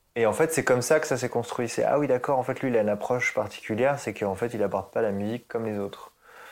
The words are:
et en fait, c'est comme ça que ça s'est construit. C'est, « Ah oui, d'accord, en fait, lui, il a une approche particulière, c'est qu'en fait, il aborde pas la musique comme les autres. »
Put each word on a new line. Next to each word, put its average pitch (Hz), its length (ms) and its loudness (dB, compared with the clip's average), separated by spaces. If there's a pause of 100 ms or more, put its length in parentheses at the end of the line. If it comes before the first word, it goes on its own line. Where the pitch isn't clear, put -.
(160)
et 113 120 4
en 104 60 4
fait, 160 200 2
c'est - 100 2
comme 123 200 4
ça 156 160 4
que - 80 -4
ça 131 100 0
s'est 120 120 -2
construit. 120 380 -4
C'est, « 117 180 -2
Ah 120 120 4
oui, 147 80 2
d'accord, 131 320 2
en 123 60 0
fait, 131 180 -4
lui, 135 80 0
il 117 80 2
a 107 40 4
une 104 80 2
approche 117 440 -2
particulière, 117 640 0
c'est 113 160 -6
qu'en 98 220 -2
fait, 117 180 -2
il 107 80 -2
aborde 98 300 -2
pas 113 100 0
la 110 100 2
musique 104 360 -4
comme 113 180 -4
les 104 140 -4
autres. » - 320 -8 (400)